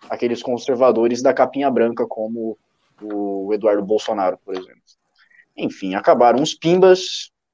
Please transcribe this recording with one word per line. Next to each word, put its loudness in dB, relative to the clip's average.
aqueles -4
conservadores 0
da 2
capinha 0
branca, 0
como -8
o -6
Eduardo 0
Bolsonaro, -2
por -10
exemplo. -14
Enfim, -6
acabaram 4
os -4
pimbas, 2